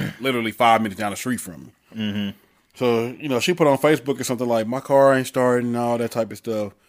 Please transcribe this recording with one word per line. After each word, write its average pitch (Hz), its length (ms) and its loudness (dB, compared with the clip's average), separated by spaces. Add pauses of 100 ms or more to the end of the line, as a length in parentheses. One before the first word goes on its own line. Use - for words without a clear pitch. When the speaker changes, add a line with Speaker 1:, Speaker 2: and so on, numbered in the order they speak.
Speaker 1:
<clears throat> - 140 -12
literally 120 320 -2
five 113 280 4
minutes 101 180 -6
down 104 120 -2
the 95 60 -10
street 123 240 -6
from 76 240 -16
me. - 60 -20 (300)
Speaker 2:
Mm-hmm. 101 280 -4 (460)
Speaker 1:
So, 120 440 0
you 151 80 -10
know, 123 140 0
she 180 120 0
put 165 140 2
on 139 100 4
Facebook 143 440 0
or - 20 -6
something 123 240 -4
like, 113 200 0
"My 127 120 -4
car 139 340 6
ain't 131 140 0
starting," 123 420 0
and 120 80 -2
all 120 200 -2
that 117 140 -4
type 113 200 -4
of 104 60 -14
stuff. 107 340 -4 (180)